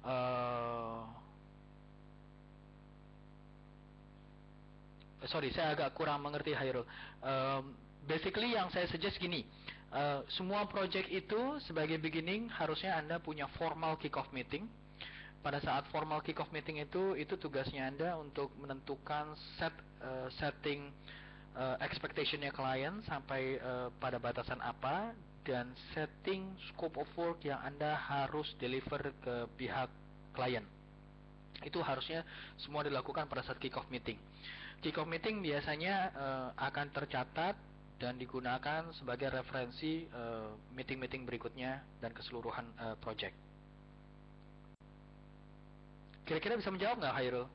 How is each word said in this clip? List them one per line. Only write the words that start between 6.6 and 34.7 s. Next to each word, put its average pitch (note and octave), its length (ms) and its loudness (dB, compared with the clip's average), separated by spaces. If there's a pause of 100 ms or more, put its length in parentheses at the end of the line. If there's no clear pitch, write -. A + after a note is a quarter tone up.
Em, C3+ 560 4 (320)
basically F#3+ 480 4
yang F#3 160 6
saya F3+ 160 4
suggest F3 320 0
gini, F3 240 2 (480)
eh, C#3 400 4
semua F#3+ 320 4
project F#3+ 480 2
itu A#3 560 4
sebagai D#3+ 320 4
beginning D#3+ 480 2
harusnya E3 480 2
Anda D#3+ 240 2
punya D3+ 400 -2
formal D#3+ 400 4
kick-off - 320 0
meeting. F3+ 400 -2 (720)
Pada C#3+ 160 2
saat C#3+ 320 4
formal D#3 320 2
kick-off D#3 320 -2
meeting D3+ 240 -2
itu, F#3 400 4
itu E3+ 160 2
tugasnya C3+ 560 2
Anda D#3+ 240 2
untuk C#3+ 480 0
menentukan C#3+ 720 -2 (240)
set, E3 160 2 (240)
eh, C3 400 -2
setting, C#3+ 480 2 (720)
eh, C3 240 4
expectation-nya C#3+ 720 0
klien C3+ 480 2
sampai, C3+ 560 2
eh, B2 400 0
pada B2 240 2
batasan B2 400 0
apa, D3 480 2 (320)
dan B2 280 2 (240)
setting F#3 480 0 (240)
scope D#3 320 0
of D3 160 0
work E3+ 240 4
yang C#3 240 0
Anda D3 320 2
harus D3 640 2
deliver C3 400 2 (240)
ke A#2+ 320 2
pihak B2+ 320 0 (480)
klien. B2 320 2 (960)
Itu D3+ 160 0
harusnya D3+ 480 2 (320)
semua D3 240 0
dilakukan C#3+ 480 2
pada - 160 2
saat C3 80 0
kick-off - 320 -2
meeting. A#2 320 -2 (640)